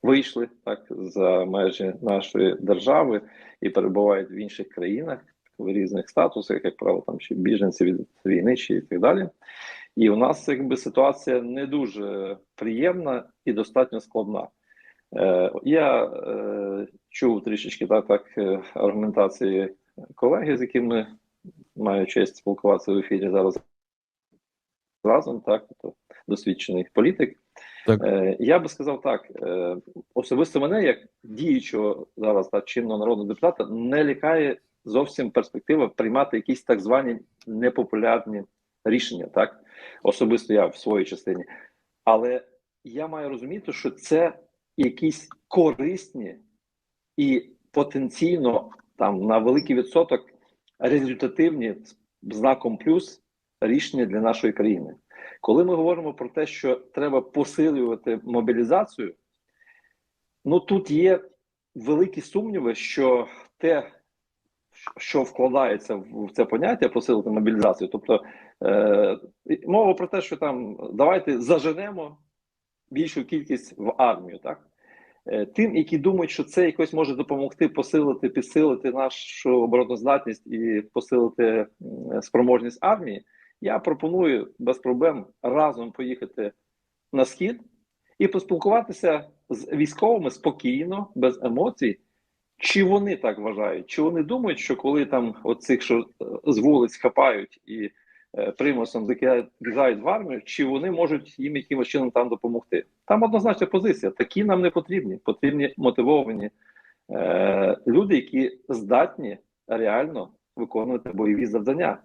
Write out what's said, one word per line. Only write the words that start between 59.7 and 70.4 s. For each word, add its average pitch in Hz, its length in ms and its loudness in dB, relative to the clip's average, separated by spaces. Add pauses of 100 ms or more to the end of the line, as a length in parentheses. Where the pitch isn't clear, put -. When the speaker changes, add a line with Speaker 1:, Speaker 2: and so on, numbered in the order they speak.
Speaker 1:
ну, 165 140 2
тут 190 320 0
є 180 280 6 (560)
великі 156 460 0
сумніви, 190 540 -4
що 127 520 0 (300)
те, 165 340 0 (1040)
що - 260 -2
вкладається 123 720 0
в, 107 300 -12
в 95 60 -14
це 113 140 0
поняття 156 440 0
посилити 117 400 0
мобілізацію, 107 580 2
тобто, 110 360 0 (400)
е, 101 560 2 (260)
і - 220 -4
мова 190 260 4
про 180 140 -4
те, 190 140 -4
що - 160 -8
там 123 400 -6 (160)